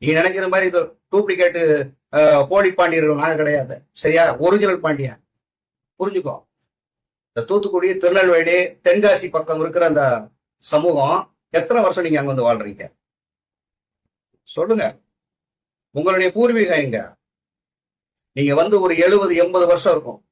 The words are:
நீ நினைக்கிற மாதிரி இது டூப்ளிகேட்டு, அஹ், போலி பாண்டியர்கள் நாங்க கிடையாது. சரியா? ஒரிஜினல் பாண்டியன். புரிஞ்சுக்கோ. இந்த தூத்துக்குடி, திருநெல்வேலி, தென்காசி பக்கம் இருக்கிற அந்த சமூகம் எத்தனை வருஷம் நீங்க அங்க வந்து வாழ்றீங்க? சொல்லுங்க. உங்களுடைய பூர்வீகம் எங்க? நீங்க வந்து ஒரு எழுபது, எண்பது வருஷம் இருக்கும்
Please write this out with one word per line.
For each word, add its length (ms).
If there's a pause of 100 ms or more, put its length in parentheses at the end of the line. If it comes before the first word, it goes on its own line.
நீ 120
நினைக்கிற 340
மாதிரி 200
இது 140 (280)
டூப்ளிகேட்டு, 520 (500)
அஹ், 360
போலி 240
பாண்டியர்கள் 500
நாங்க 140
கிடையாது. 400 (180)
சரியா? 300 (140)
ஒரிஜினல் 420
பாண்டியன். 400 (800)
புரிஞ்சுக்கோ. 360 (920)
இந்த 180
தூத்துக்குடி, 500
திருநெல்வேலி, 600 (260)
தென்காசி 460
பக்கம் 300
இருக்கிற 260
அந்த 180 (600)
சமூகம் 560 (300)
எத்தனை 320
வருஷம் 220
நீங்க 160
அங்க 120
வந்து 160
வாழ்றீங்க? 380 (1600)
சொல்லுங்க. 360 (1080)
உங்களுடைய 360
பூர்வீகம் 540
எங்க? 140 (1400)
நீங்க 200
வந்து 260
ஒரு 160
எழுபது, 380
எண்பது 320
வருஷம் 260
இருக்கும் 380